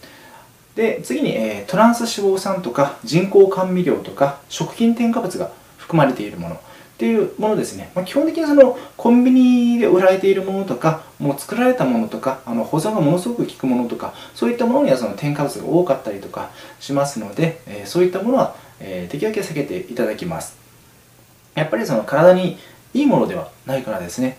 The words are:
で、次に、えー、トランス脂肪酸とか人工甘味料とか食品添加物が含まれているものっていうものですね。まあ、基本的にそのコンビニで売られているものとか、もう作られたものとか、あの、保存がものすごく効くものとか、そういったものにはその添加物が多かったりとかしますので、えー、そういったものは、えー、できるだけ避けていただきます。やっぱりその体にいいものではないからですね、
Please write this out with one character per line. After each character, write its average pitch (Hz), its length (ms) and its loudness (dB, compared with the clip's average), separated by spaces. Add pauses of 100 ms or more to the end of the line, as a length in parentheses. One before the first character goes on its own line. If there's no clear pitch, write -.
(760)
で、 226 280 0
次 269 180 -4
に、 190 140 0
え 107 320 -4
ー、 - 20 -12
ト 180 80 -4
ラ 220 100 8
ン 233 60 6
ス 233 80 -4 (180)
脂 196 160 2
肪 190 40 -2
酸 185 240 -4
と - 80 -6
か 139 320 0
人 180 260 0
工 196 200 8
甘 185 260 -2
味 180 80 0
料 127 140 2
と - 120 -10
か - 300 0 (100)
食 - 240 -6
品 233 220 2
添 233 160 0
加 254 100 -2
物 180 160 -6
が 175 140 -6 (260)
含 - 180 -6
ま 143 120 4
れ 127 60 0
て 104 100 -8
い 104 80 -10
る 90 60 -14
も 85 120 -8
の - 60 -10
っ - 40 -16 (380)
て 233 80 -2
い 226 180 2
う - 140 -2
も 214 120 0
の 214 60 0
で 139 80 0
す - 120 -10
ね。 90 180 -14
ま 180 80 -4
あ、 185 40 -4
基 - 60 -12
本 294 140 2
的 320 140 -2
に 330 60 -2
そ 294 100 2
の 254 240 6 (180)
コ 233 140 2
ン 247 120 6
ビ 254 60 4
ニ 247 480 4
で 240 80 0
売 180 160 0
ら 190 80 4
れ 190 80 4
て 190 100 0
い 196 60 6
る 190 80 -4
も 190 120 -6
の 190 120 -4
と 143 100 -6
か、 156 280 -2 (160)
も 143 140 -2
う - 60 -12
作 - 160 -10
ら 247 120 2
れ 254 80 4
た 139 100 0
も 120 140 0
の 110 80 -2
と 110 100 -8
か、 127 300 -4
あ 120 80 -6
の、 113 80 -2
保 147 160 -2
存 220 160 -2
が 190 60 0
も 147 100 4
の 180 80 2
す 233 100 -6
ご 240 60 -4
く 127 100 -2
効 - 80 -6
く - 140 -6
も 123 80 2
の 120 120 -2
と - 80 -8
か、 - 200 -10 (180)
そ - 140 -2
う - 20 2
い 240 60 -2
っ - 20 -6
た 233 80 0
も 247 140 2
の 285 60 2
に - 40 4
は - 80 4
そ 240 100 -4
の - 40 -6
添 147 240 -4
加 147 80 -2
物 139 100 -4
が - 140 -10
多 165 160 4
か 139 100 2
っ - 80 -6
た 110 100 -8
り 101 80 -8
と - 100 -14
か - 200 -10 (300)
し - 140 -8
ま 139 120 2
す 127 140 -6
の 101 160 -10
で、 160 320 -2
え 104 160 -12
ー、 - 40 -14
そ 175 120 -2
う 180 40 6
い 185 60 4
っ - 20 -6
た 190 120 -4
も 233 80 -2
の 269 60 4
は、 - 180 0 (280)
え 92 240 -8
ー、 - 40 -16
で 147 80 -6
き 214 60 -2
る 220 60 -2
だ 214 40 -4
け 202 60 -4
避 - 120 -8
け 143 100 -2
て 90 140 -8 (140)
い - 40 -12
た - 120 0
だ 107 80 -4
き 92 100 -10
ま 82 160 -6
す。 - 160 -14 (960)
や 156 100 -2
っ 151 60 -6
ぱ - 80 -2
り 226 80 -2
そ 135 80 -4
の 107 100 0
体 170 300 6
に 185 240 -2 (380)
い 277 80 2
い - 20 4
も 190 140 4
の 107 80 2
で 95 80 -4
は - 140 -8 (180)
な 131 100 -2
い 123 60 -6
か 110 80 -6
ら 95 80 -6
で 87 100 -10
す - 120 -6
ね、 127 180 -2